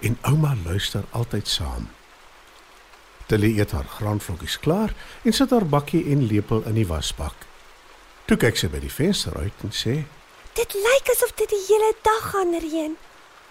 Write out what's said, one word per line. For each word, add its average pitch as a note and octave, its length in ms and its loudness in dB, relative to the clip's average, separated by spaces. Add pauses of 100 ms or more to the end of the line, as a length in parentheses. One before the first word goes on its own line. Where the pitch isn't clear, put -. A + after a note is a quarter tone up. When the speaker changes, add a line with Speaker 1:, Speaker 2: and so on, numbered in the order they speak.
Speaker 1:
En G#2+ 220 0
ouma C#3+ 420 4
luister F#2+ 460 -2
altyd A2+ 380 -2
saam. A#1+ 400 -4 (1400)
Tilly G#2+ 320 2
eet G#2 120 0
haar C#2+ 140 -2
graanvlokkies - 760 -6
klaar G3 320 0 (320)
en A3+ 80 4
sit C4+ 180 2
haar A3+ 160 4
bakkie C#3+ 380 2
en C#3+ 220 2
lepel G#2+ 400 2
in A2 80 -2
die A2 120 2
wasbak. D#2 600 -6 (800)
Toe A3 100 4
kyk A#2 200 2
sy - 120 0
by C#2 120 -6
die C#2+ 120 -8
venster - 460 -2
uit F#2+ 240 -6
en G#2 80 -6
sê, C#3 340 -2 (500)
Speaker 2:
"Dit A#4 200 -4
lyk A#4 360 4
asof A#4 240 2
dit G#4+ 140 -2
die G4+ 200 -2
hele G#4+ 340 4
dag A4 280 2
gaan F#4+ 220 0
reën. D#4+ 440 -4 (540)